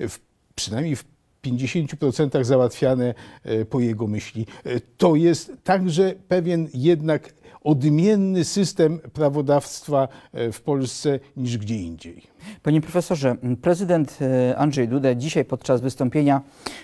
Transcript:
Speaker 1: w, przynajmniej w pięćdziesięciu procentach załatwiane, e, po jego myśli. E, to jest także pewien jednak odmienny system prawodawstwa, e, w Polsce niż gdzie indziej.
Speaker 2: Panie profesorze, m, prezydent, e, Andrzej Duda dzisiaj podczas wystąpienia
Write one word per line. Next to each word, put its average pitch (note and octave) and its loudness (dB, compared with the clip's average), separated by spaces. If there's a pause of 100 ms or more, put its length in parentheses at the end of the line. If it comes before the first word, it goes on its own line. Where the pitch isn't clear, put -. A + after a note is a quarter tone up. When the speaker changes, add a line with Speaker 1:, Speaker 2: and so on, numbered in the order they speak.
Speaker 1:
w, A2 -8 (360)
przynajmniej C3+ -4
w - -12 (380)
pięćdziesięciu C3+ -4
procentach C#3 0
załatwiane, B2 2 (300)
e, A2 -2
po B2+ -2
jego A2+ -2
myśli. G#2+ -6 (180)
E, B2 -4 (160)
to E3+ 4
jest E3 2 (120)
także F#3 2 (140)
pewien E3+ 0
jednak D3+ 0 (300)
odmienny E3+ 4
system E3 0 (140)
prawodawstwa, C#3+ 0 (240)
e, A#2 -4
w - -12
Polsce C#3 -2 (180)
niż B2 -4
gdzie G#2+ -6
indziej. E2 -12 (400)
Speaker 2:
Panie D#3 4
profesorze, D3 -2
m, B2 -2
prezydent, F3 0
e, B2+ 2
Andrzej C#3 0
Duda C3 2
dzisiaj C#3 -2
podczas B2+ 0
wystąpienia C#3 0 (440)